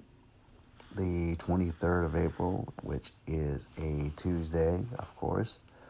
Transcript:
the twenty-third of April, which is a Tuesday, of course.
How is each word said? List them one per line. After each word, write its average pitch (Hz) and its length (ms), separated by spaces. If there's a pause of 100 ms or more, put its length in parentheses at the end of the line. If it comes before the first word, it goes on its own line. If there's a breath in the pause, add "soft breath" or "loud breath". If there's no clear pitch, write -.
(960)
the 85 420
twenty-third 87 680
of 76 100
April, 85 680
which - 300 (140)
is 73 420 (100)
a 73 400
Tuesday, 82 680 (140)
of - 180
course. 95 440 (300 loud breath)